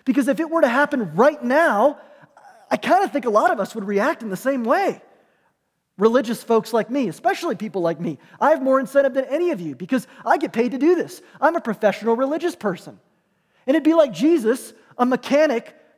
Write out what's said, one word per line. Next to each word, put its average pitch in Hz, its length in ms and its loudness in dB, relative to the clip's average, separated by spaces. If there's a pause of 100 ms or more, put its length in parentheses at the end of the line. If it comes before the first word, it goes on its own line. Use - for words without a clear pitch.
because 254 240 0
if 277 140 0
it 320 80 -4
were 330 100 0
to 294 80 6
happen 247 480 0
right 285 260 4
now, 262 560 2 (720)
I - 60 -2
kinda 359 320 2
think - 160 -4
a 254 60 -2
lot 233 220 4
of 240 100 -2
us 190 120 -6
would 214 120 -8
react 208 360 -2
in 220 80 -10
the 185 60 -6
same 254 300 -4
way. 302 360 0 (960)
Religious 226 460 0
folks 226 300 0
like 220 160 0
me, 254 180 -2
especially 320 480 -4
people 196 260 -8
like 165 200 -2
me, 165 180 -6 (220)
I 262 80 2
have 311 120 2
more 262 200 2
incentive 269 320 0
than 269 120 -2
any 330 260 -2
of 202 100 -6
you 151 140 -10
because 190 320 -4 (180)
I 302 120 2
get 285 140 -4
paid 226 200 -2
to 269 60 -6
do 320 180 2
this. - 260 -8 (180)
I'm 320 160 0
a 330 60 -2
professional 220 560 -2
religious 302 360 -2
person. 170 460 -8 (680)
And 277 120 2
it'd 277 80 0
be 311 80 4
like 302 180 4
Jesus, 247 640 0 (240)
a 247 80 2
mechanic 254 680 0 (240)